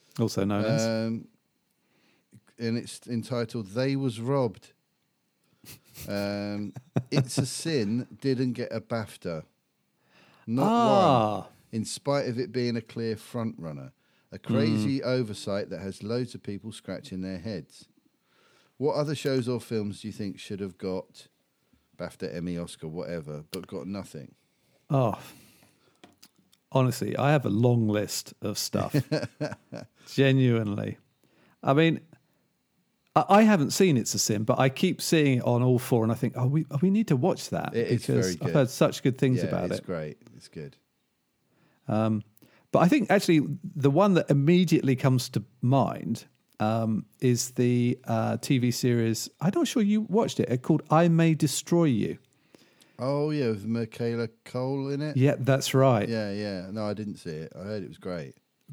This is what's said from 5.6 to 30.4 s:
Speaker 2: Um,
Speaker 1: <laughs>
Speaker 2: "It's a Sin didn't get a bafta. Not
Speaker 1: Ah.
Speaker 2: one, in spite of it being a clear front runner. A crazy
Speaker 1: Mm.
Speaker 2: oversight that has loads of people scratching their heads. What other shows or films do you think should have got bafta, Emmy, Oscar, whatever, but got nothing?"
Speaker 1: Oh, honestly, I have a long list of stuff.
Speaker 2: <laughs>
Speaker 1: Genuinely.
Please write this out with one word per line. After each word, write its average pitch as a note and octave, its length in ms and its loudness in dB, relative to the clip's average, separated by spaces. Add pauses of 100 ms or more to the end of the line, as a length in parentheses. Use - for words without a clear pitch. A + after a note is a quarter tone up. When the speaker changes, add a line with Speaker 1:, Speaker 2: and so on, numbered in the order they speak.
Speaker 2:
Um, G2+ 640 -4 (200)
Speaker 1:
<laughs> - 180 -6
Speaker 2:
"It's C#3 280 -2
a C3 80 0
Sin B2 600 -2 (140)
didn't C3 320 -2
get A#2 180 -6
a A2 100 -6
bafta. G2 640 -8 (1040)
Not B2 240 0
Speaker 1:
Ah. F#3 680 4
Speaker 2:
one, - 40 -10 (280)
in A2 120 -2
spite C#3 440 -2
of A#2 100 -4
it A#2 140 -6
being A#2+ 240 -2
a A2+ 60 -4
clear A2+ 340 -6
front A2+ 420 -8
runner. C#2+ 320 -12 (400)
A F#2+ 80 -14
crazy A2+ 600 0
Speaker 1:
Mm. - 60 -6
Speaker 2:
oversight G#2 640 -4
that E2+ 100 -10
has G2 240 -10
loads A#2+ 320 -6
of - 80 -18
people G#2 260 -12
scratching F#2 520 -12
their F#2+ 160 -8
heads. - 480 -12 (880)
What C#3 180 -2
other D3 220 -2
shows C3 320 -2
or A#2+ 120 -2
films G#2 420 -6
do - 60 -10
you G2 40 -12
think G2+ 260 -8
should G2 220 -10
have F#2+ 180 -10
got - 480 -8 (680)
bafta, - 360 -10
Emmy, F2 240 -6
Oscar, E2+ 300 -10
whatever, D#2 640 -10
but F2+ 160 -8
got E2 220 -10
nothing?" F#2 460 -12 (560)
Speaker 1:
Oh, B2+ 280 0 (1500)
honestly, B2+ 460 0
I C#3 160 2
have D3 120 2
a G#2 60 -2
long A#2 380 2
list G#2 520 -4
of G2+ 160 -6
stuff. - 380 -4 (640)
Speaker 2:
<laughs> - 560 -18
Speaker 1:
Genuinely. A#2 840 2 (640)